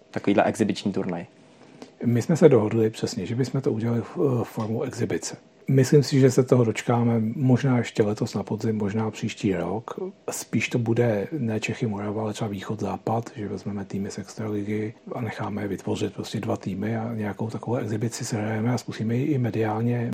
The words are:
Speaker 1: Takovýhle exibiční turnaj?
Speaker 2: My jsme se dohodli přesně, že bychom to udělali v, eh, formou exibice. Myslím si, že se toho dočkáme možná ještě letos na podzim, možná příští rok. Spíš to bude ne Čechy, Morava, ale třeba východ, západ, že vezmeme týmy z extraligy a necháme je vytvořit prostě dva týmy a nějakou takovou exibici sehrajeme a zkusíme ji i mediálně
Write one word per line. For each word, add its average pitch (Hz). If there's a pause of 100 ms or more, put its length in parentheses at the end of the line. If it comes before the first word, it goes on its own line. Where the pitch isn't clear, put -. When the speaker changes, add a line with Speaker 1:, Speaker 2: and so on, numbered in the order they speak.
(120)
Speaker 1:
Takovýhle 101
exibiční 104
turnaj? 95 (760)
Speaker 2:
My 120
jsme 165
se 165
dohodli 110
přesně, 101
že 110
bychom 131
to 127
udělali 117
v, -
eh, 131
formou 110
exibice. 113 (320)
Myslím 135
si, 131
že 131
se 131
toho 123
dočkáme 117 (160)
možná 127
ještě 117
letos 107
na 101
podzim, 110
možná 107
příští 104
rok. 90 (320)
Spíš -
to 135
bude 117 (100)
ne 110
Čechy, 117
Morava, 104
ale 107
třeba 113
východ, 101
západ, 107
že 104
vezmeme 101
týmy 98
z -
extraligy 107 (180)
a -
necháme 104
je 104
vytvořit 101
prostě 104
dva 110
týmy 107
a 113
nějakou 110
takovou -
exibici 113
sehrajeme 110
a 113
zkusíme 113
ji 127
i 151
mediálně 117